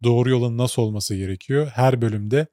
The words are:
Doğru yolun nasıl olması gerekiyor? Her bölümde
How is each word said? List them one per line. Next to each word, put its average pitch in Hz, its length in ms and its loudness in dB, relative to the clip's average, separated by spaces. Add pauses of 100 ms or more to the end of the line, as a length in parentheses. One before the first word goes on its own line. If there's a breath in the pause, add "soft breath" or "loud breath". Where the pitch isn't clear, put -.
Doğru 120 280 2
yolun 120 280 0
nasıl 123 240 0
olması 107 340 -4
gerekiyor? 127 580 -4
Her 127 280 2
bölümde 107 500 0